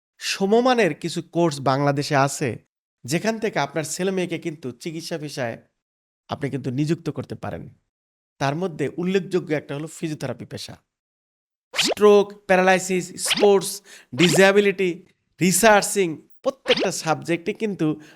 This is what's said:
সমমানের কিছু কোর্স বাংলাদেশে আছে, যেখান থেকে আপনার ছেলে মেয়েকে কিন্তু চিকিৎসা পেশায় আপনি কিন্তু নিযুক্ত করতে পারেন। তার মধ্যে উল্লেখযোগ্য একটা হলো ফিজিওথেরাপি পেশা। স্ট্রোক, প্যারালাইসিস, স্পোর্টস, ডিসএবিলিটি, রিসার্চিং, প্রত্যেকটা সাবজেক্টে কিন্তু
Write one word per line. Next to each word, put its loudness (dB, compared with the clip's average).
সমমানের 2
কিছু -6
কোর্স 0
বাংলাদেশে 0
আছে, 0
যেখান -2
থেকে -4
আপনার -4
ছেলে -4
মেয়েকে -4
কিন্তু -8
চিকিৎসা -10
পেশায় -8
আপনি -6
কিন্তু -6
নিযুক্ত -2
করতে -8
পারেন। -10
তার -2
মধ্যে -4
উল্লেখযোগ্য -2
একটা -6
হলো -8
ফিজিওথেরাপি -8
পেশা। -14
স্ট্রোক, 4
প্যারালাইসিস, 0
স্পোর্টস, 2
ডিসএবিলিটি, 4
রিসার্চিং, 4
প্রত্যেকটা -2
সাবজেক্টে -2
কিন্তু -4